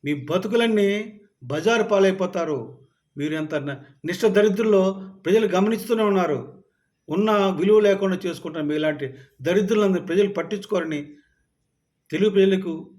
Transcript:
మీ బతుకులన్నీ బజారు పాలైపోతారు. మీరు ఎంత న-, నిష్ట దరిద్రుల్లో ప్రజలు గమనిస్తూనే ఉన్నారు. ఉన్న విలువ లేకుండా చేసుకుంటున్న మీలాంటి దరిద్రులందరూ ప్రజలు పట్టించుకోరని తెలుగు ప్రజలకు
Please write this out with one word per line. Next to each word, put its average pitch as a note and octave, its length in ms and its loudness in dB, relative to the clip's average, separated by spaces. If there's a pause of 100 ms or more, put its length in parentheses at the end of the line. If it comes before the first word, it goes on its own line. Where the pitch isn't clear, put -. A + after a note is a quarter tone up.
మీ D3 80 -4 (120)
బతుకులన్నీ G3+ 640 2 (520)
బజారు E3 420 0
పాలైపోతారు. F#3 760 0 (580)
మీరు D3+ 180 -4
ఎంత D#3 200 -6
న-, C#3 260 -6 (240)
నిష్ట F3+ 220 -2
దరిద్రుల్లో G#3 580 2 (360)
ప్రజలు G#3 280 2
గమనిస్తూనే G#3+ 560 0
ఉన్నారు. F3 340 0 (720)
ఉన్న G3+ 220 0 (260)
విలువ G3+ 240 4
లేకుండా G3 380 2
చేసుకుంటున్న E3 480 -8
మీలాంటి D3+ 400 -2 (360)
దరిద్రులందరూ G3 600 2
ప్రజలు F#3+ 280 0
పట్టించుకోరని E3+ 680 -4 (1080)
తెలుగు F#3+ 200 2
ప్రజలకు F#3+ 420 2 (260)